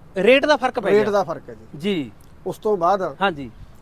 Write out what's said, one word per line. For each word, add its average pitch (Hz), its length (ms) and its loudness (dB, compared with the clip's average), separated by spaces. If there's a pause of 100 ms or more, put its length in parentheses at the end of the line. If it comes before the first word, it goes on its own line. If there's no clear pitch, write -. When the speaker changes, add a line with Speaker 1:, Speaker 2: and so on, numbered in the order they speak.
(160)
Speaker 1:
ਰੇਟ 247 300 4
ਦਾ - 100 4
ਫਰਕ 247 240 -2
ਪੈ 196 100 0
Speaker 2:
ਰੇਟ 208 120 4
Speaker 1:
ਗਿਆ। 208 80 -2
Speaker 2:
ਦਾ 202 140 2
ਫਰਕ 147 260 -10
ਹੈ 117 40 -14
ਜੀ। 110 240 -18
Speaker 1:
ਜੀ। 156 320 -4 (360)
Speaker 2:
ਉਸ 180 120 -6
ਤੋਂ 214 180 0
ਬਾਅਦ 175 440 0
Speaker 1:
ਹਾਂਜੀ। 147 300 -2 (320)